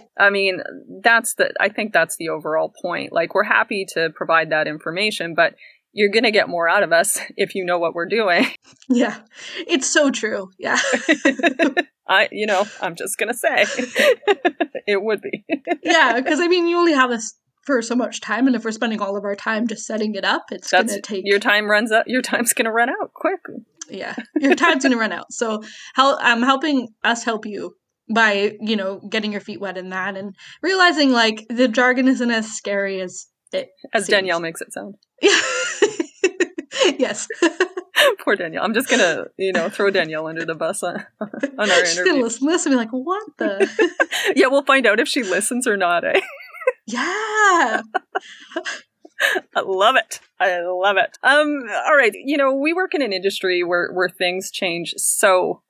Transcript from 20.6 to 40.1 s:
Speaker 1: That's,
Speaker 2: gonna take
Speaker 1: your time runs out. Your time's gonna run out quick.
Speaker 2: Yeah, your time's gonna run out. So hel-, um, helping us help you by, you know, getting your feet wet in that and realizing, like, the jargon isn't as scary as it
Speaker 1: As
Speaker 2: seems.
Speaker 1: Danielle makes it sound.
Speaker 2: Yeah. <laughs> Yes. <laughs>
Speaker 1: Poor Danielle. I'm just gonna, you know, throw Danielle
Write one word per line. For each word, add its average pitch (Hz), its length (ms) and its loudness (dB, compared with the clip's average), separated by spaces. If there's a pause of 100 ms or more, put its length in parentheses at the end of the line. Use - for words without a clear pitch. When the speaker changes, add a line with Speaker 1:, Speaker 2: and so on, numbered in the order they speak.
Speaker 1:
That's, 220 220 2
Speaker 2:
gonna 202 100 -6
take 196 240 -8
Speaker 1:
your 202 140 4
time 208 320 2
runs 214 200 2
out. 226 160 4
Your 247 140 0
time's 233 320 -2
gonna 226 180 -2
run 233 180 2
out 381 240 -6
quick. 359 260 -2 (500)
Speaker 2:
Yeah, - 260 -10 (240)
your 269 160 4
time's 320 280 2
gonna 254 140 4
run 220 140 -2
out. - 200 -10
So 220 320 -4 (320)
hel-, 269 260 4
um, 233 200 4
helping 269 480 2 (140)
us 233 200 0
help 208 220 -4
you 202 300 -10 (360)
by, 208 500 2
you 214 140 -2
know, 190 240 -4 (100)
getting 214 220 -4
your 202 100 -8
feet 208 180 -12
wet 190 180 -8
in 185 120 -10
that 190 280 -6
and 190 180 -12 (280)
realizing, 349 480 4
like, 226 380 2
the 247 180 4
jargon 254 400 2
isn't 240 240 2
as 220 200 -2
scary 196 500 -4
as 180 260 -12 (240)
it - 180 -6 (240)
Speaker 1:
As 196 120 0
Speaker 2:
seems. - 100 -8
Speaker 1:
Danielle 185 240 2
makes 165 220 -8
it - 120 -14
sound. 202 220 -12 (260)
Speaker 2:
Yeah. 359 200 4
<laughs> 508 80 -4 (1500)
Yes. - 280 -2 (140)
<laughs> 370 800 0
Speaker 1:
Poor 220 160 0
Danielle. 175 280 -4
I'm 214 100 0
just 247 160 -2
gonna, 170 360 2 (120)
you 190 160 -2
know, 175 160 0
throw 202 200 0
Danielle 160 380 -2